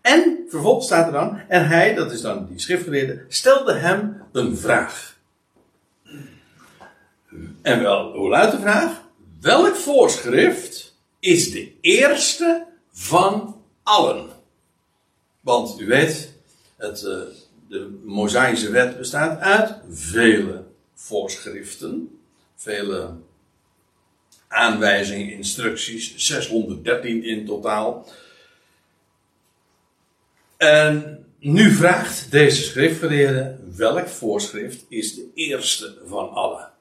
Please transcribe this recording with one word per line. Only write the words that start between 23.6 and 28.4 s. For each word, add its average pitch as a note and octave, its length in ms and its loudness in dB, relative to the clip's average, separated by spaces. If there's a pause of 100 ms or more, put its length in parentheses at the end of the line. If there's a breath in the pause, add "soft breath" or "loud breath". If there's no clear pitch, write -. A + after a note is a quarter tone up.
aanwijzingen, G#2 840 0
instructies, A2+ 840 -8
zeshonderddertien A2+ 1080 -4
in A2 220 -8
totaal. G#2 640 -6 (2500 soft breath)